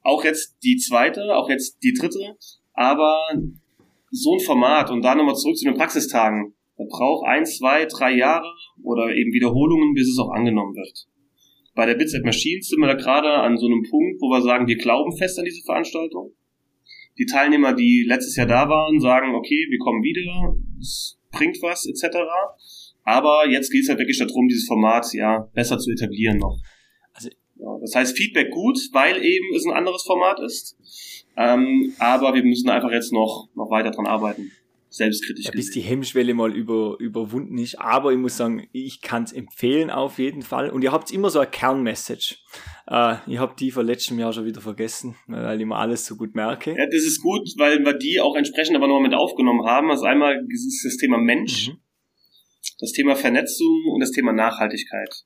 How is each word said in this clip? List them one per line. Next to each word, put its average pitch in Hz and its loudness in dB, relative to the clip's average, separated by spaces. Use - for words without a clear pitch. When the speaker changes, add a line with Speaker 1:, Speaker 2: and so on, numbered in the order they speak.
Speaker 1:
Auch 151 2
jetzt - -2
die 127 4
zweite, 156 2
auch - 0
jetzt - -4
die 127 2
dritte. 196 -4
Aber 151 2
so 139 0
ein 185 2
Format, 131 2
und 123 -2
da 131 4
nochmal 147 2
zurück 160 -2
zu 135 -6
den 131 2
Praxistagen, 113 0
das 110 -10
braucht 135 0
ein, 151 2
zwei, 151 2
drei 131 0
Jahre 165 2
oder 117 -2
eben 117 2
Wiederholungen, 143 4
bis 131 2
es 127 0
auch 107 -2
angenommen 107 0
wird. - -16
Bei 117 2
der 120 4
Bits 156 0
at 123 -4
Machines 160 -2
sind 156 0
wir 147 6
da 135 4
gerade 139 2
an 120 4
so 117 0
einem 117 2
Punkt, 170 2
wo 135 0
wir 127 4
sagen, 123 2
wir 117 2
glauben 143 0
fest 185 -4
an - -4
diese - -10
Veranstaltung. - -6
Die 127 0
Teilnehmer, 139 4
die 120 4
letztes 127 -2
Jahr 123 2
da 127 4
waren, 156 2
sagen, 127 2
okay, 147 -2
wir 127 -2
kommen 113 -2
wieder, 175 0
es - -10
bringt 160 -2
was, 170 -6
et - -8
cetera. 170 -4
Aber 147 4
jetzt 131 0
geht's 135 2
halt 135 0
wirklich 135 0
darum, 123 2
dieses 117 2
Format, 113 2
ja, 110 -2
besser 120 -2
zu 120 -4
etablieren 107 0
noch. 101 -2
Speaker 2:
Also - -16
Speaker 1:
Ja, 107 -12
das 110 -10
heißt, 127 0
Feedback 170 0
gut, 220 0
weil 139 2
eben 185 0
es 160 -2
ein 170 -2
anderes 185 -2
Format 185 2
ist. - -10
Ähm, 131 2
aber 131 4
wir 127 2
müssen 123 2
einfach 120 2
jetzt 117 -2
noch, 110 0
noch 107 -8
weiter 110 0
dran 107 -6
arbeiten. 104 -2
Selbstkritisch 107 -4
Speaker 2:
Ja, - -6
bis 101 -6
Speaker 1:
gesehen. 113 -8
Speaker 2:
die - -8
Hemmschwelle 127 0
mal 113 0
über-, 110 -4
überwunden 117 -6
ist. 120 -8
Aber 135 2
ich 127 2
muss 127 -4
sagen, 117 -4
ich 131 -12
kann's 117 -6
empfehlen 135 -4
auf 135 -6
jeden 135 -4
Fall. 135 -6
Und 131 -4
ihr 131 2
habt's 156 -4
immer 190 -2
so 156 0
eine 131 0
Kernmessage. 127 -4
Äh, 117 2
ich 123 -6
hab 131 -4
die 131 -4
von 120 -2
letztem 120 -4
Jahr 113 -2
schon 110 -8
wieder 113 -8
vergessen, 110 -10
weil 113 -6
ich 110 -4
mir 110 -4
alles 117 -2
so 107 -12
gut 110 -10
merke. 113 -4
Speaker 1:
Ja, 143 2
das 156 0
ist - -2
gut, 185 -2
weil 147 4
wir 143 2
die 143 -2
auch 143 0
entsprechend 156 0
aber 139 4
nochmal 135 4
mit 127 2
aufgenommen 123 2
haben. 139 4
Also 135 0
einmal 139 2
ist 120 -6
das 127 -4
Thema 127 2
Mensch, 120 0
Speaker 2:
Mhm. - -14
Speaker 1:
das 110 -8
Thema 139 2
Vernetzung 160 0
und - 0
das 127 0
Thema 123 0
Nachhaltigkeit. 107 -4